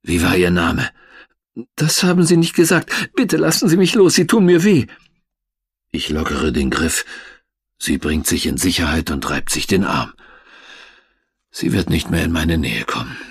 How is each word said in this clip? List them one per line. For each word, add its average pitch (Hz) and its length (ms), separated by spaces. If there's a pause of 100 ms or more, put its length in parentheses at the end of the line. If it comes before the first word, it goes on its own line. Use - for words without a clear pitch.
"Wie 82 200
war 87 140
Ihr 90 140
Name?" 85 380 (880)
"Das 156 260
haben 180 220
Sie 170 120
nicht 165 180
gesagt. 165 600
Bitte 185 220
lassen 160 320
Sie 160 80
mich 185 180
los, 190 200
Sie 170 120
tun 220 180
mir 175 200
weh." 160 220 (1040)
Ich - 200
lockere 76 420
den 67 180
Griff. - 340 (760)
Sie 73 200
bringt 78 280
sich - 200
in 67 100
Sicherheit 82 540
und 69 180
reibt - 220
sich - 160
den - 180
Arm. - 280 (1400)
Sie - 220
wird 95 180
nicht 78 200
mehr 82 140
in 82 80
meine 80 260
Nähe 64 260
kommen. - 320 (140)